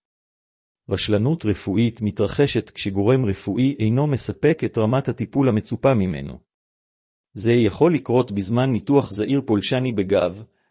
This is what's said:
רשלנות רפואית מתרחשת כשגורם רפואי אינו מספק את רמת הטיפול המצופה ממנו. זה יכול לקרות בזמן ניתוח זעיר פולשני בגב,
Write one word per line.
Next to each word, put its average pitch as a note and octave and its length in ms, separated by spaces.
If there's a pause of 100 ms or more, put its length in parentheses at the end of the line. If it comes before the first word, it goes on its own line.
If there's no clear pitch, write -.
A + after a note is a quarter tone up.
(880)
רשלנות G#2+ 560
רפואית G#2+ 560
מתרחשת G#2+ 680
כשגורם G#2+ 560
רפואי A2 540
אינו A#2+ 280
מספק D3 580
את - 120
רמת A#2+ 320
הטיפול C3 400
המצופה A#2+ 440
ממנו. D2 460 (920)
זה A2+ 180
יכול B2 440
לקרות B2 360
בזמן A2+ 400
ניתוח C3+ 400
זעיר A2 340
פולשני B2+ 460
בגב, F#2+ 520 (280)